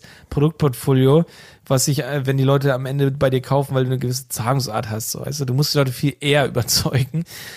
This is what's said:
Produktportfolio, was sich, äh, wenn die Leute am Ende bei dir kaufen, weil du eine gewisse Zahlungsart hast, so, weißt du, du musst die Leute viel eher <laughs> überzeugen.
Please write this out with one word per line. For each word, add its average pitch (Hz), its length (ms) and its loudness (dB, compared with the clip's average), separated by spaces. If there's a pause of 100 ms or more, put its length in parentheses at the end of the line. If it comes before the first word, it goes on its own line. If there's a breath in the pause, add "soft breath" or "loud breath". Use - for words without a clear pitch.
(300 loud breath)
Produktportfolio, 143 960 4 (400 loud breath)
was 131 180 0
sich, 143 200 0
äh, 135 220 -4
wenn 135 120 0
die 135 80 2
Leute 139 280 2
am 131 120 -4
Ende 139 260 0
bei 139 180 0
dir 127 120 0
kaufen, 135 340 -2
weil 131 80 2
du 127 60 -2
eine 127 100 -2
gewisse 127 300 -6
Zahlungsart 117 600 -2
hast, 110 220 -6
so, - 140 -10
weißt 143 160 -8
du, 139 40 -4
du 123 80 -2
musst 147 200 0
die 147 60 -2
Leute 131 120 2
viel 139 300 -2
eher 143 240 2
<laughs> - 20 0
überzeugen. 139 800 -2 (320 loud breath)